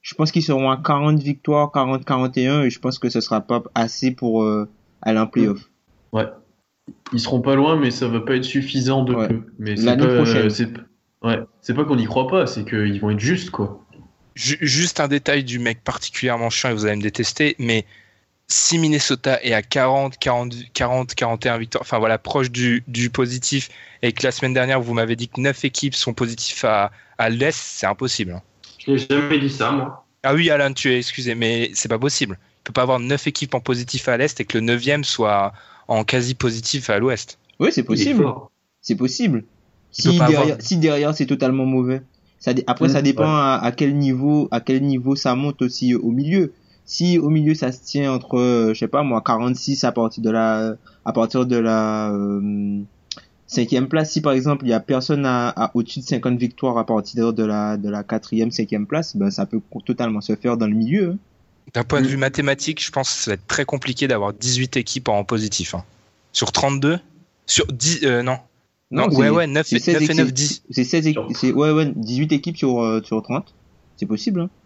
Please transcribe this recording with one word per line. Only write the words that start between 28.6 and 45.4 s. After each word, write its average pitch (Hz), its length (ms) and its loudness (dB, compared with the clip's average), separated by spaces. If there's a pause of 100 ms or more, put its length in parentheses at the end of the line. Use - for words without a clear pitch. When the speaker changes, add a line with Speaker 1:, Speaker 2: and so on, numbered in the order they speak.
Speaker 4:
Je 139 60 0
n'ai 135 60 4
jamais 143 420 0
dit 135 100 0
ça, 113 220 -2
moi. - 340 -6 (180)
Speaker 3:
Ah 135 100 2
oui, 165 160 4
Alan, 143 240 2
tu 135 180 0
es 123 60 4
excusé, 123 380 -4
mais 117 380 0
c'est - 140 -4
pas 110 120 -2
possible. 123 420 -2
Il - 240 -20
peut - 80 -12
pas 131 80 2
avoir 127 180 2
neuf 135 280 -2
équipes 143 280 -4
en 123 60 -2
positif 123 480 -4
à 120 80 2
l'Est 143 240 0
et 104 40 -4
que - 120 -4
le 110 80 0
neuvième 123 400 0
soit 101 480 0 (340)
en 113 160 2
quasi 123 320 0
positif 117 540 -4
à 104 100 2
l'Ouest. 120 380 -2 (240)
Speaker 1:
Oui, - 100 4
c'est - 80 0
Speaker 4:
Il 120 40 0
est - 40 -4
Speaker 1:
possible. 269 360 2
Speaker 4:
fort. - 280 -4 (300)
Speaker 1:
C'est - 160 -2
possible. 127 480 0 (540)
Speaker 3:
Il - 40 -4
peut 165 80 4
Speaker 1:
Si 175 60 6
Speaker 3:
pas 160 100 6
Speaker 1:
derrière, 151 140 6
Speaker 3:
avoir 151 200 0
Speaker 1:
si 185 160 -2
derrière, 151 380 2
c'est 151 120 0
totalement 131 380 0
mauvais. 131 360 0 (380)
Ça - 140 -2
dé-, 127 140 0
après, 143 220 2
Speaker 2:
Mmh, - 20 4
Speaker 1:
ça 139 100 2
dépend 139 220 2
Speaker 2:
ouais. 156 60 4 (120)
Speaker 1:
à, 135 220 2
à 120 80 2
quel 143 240 0
niveau, 143 560 2
à 117 80 0
quel 131 240 0
niveau 135 320 2
ça 135 200 0
monte 143 260 -2